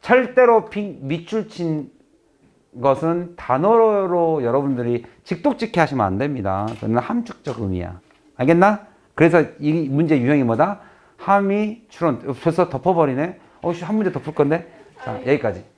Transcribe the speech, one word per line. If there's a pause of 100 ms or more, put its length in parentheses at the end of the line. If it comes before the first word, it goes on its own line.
절대로
빈-,
밑줄
친 (880)
것은
단어로
여러분들이 (180)
직독직해
하시면
안
됩니다. (140)
그건
함축적
의미야. (340)
알겠나? (280)
그래서 (160)
이
문제
유형이
뭐다? (340)
함의
추론. (240)
벌써
덮어버리네. (220)
어,
씨,
한
문제
덮을
건데. (360)
자,
여기까지. (140)